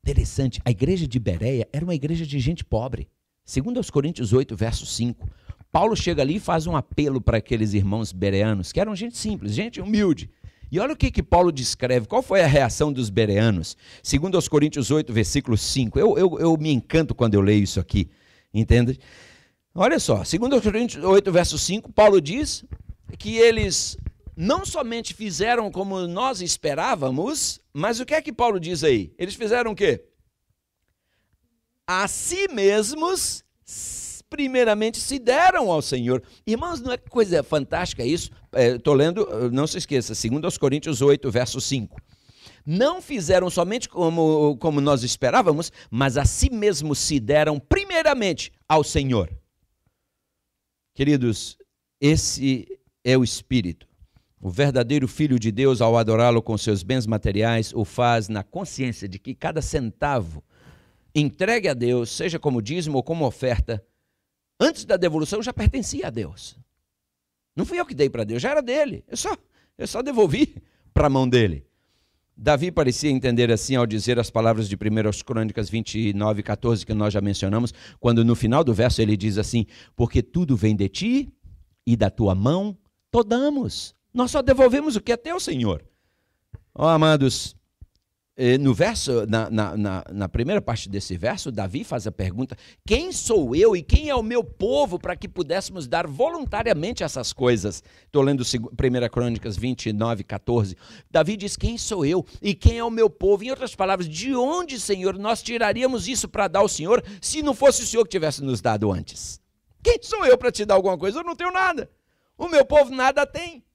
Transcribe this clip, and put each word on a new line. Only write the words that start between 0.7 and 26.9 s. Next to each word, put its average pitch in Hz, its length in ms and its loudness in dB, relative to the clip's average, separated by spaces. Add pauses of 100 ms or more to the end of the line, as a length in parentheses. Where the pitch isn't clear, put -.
igreja 160 360 0
de 120 120 -2
Bereia 107 520 -4
era 151 140 -4
uma 175 100 -2
igreja 156 300 -4
de 139 140 -4
gente 147 260 -4
pobre. 117 420 -6 (360)
Segunda 233 360 -4
aos 202 100 -6
Coríntios 131 420 -2
oito, 127 240 2
verso 110 300 -4
cinco. - 420 -6 (440)
Paulo 196 240 2
chega 160 260 -2
ali 143 140 0
e 214 40 -4
faz 165 280 -2
um 170 80 -2
apelo 135 440 -2
para 113 200 2
aqueles 107 340 -2
irmãos 101 380 0
bereanos, 98 600 0
que - 80 -2
eram 208 160 -2
gente 226 220 -10
simples, 107 360 -6
gente 214 280 -6
humilde. 208 480 0 (420)
E 160 80 -2
olha 269 140 -2
o - 20 -6
que, - 140 2
que 180 140 -2
Paulo 175 280 4
descreve, 123 540 -2
qual 233 160 0
foi 190 200 2
a 165 60 6
reação 139 460 2
dos 123 160 -4
bereanos. 104 680 2 (280)
Segunda 175 340 0
aos 160 100 0
Coríntios 147 440 2
oito, 151 200 0
versículo 110 460 0
cinco. 127 400 -2
Eu, 202 180 4
eu, 180 240 2
eu 165 180 4
me 156 140 0
encanto 151 440 0
quando 113 180 2
eu 101 80 6
leio 104 220 4
isso 95 160 -2
aqui, - 280 -2 (460)
entende? 117 460 0 (760)
Olha 240 260 2
só, 107 240 0
segunda 240 320 -2
aos 226 80 2
Coríntios 214 400 -2
oito, 196 280 4
verso 165 260 2
cinco, - 340 -4
Paulo 202 300 6
diz 208 420 -6 (540)
que 220 200 -6
eles 226 600 2 (400)
não 277 260 0
somente 233 500 -6
fizeram 214 580 -2
como 185 360 -6
nós 202 320 -4
esperávamos, 165 1200 -4 (140)